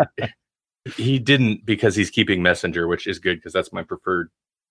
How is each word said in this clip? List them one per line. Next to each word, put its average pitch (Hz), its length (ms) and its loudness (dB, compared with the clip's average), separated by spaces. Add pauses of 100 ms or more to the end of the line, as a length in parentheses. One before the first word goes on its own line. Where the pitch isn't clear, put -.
(420)
<laughs> - 560 -20
he 131 220 0
didn't 120 460 2
because 110 300 2
he's 101 140 2
keeping 98 320 2
Messenger, 87 460 0
which 85 200 -2
is 90 120 -6
good 90 240 -2
'cause 82 100 -12
that's 92 200 -2
my 87 100 -8
preferred 90 460 -4 (420)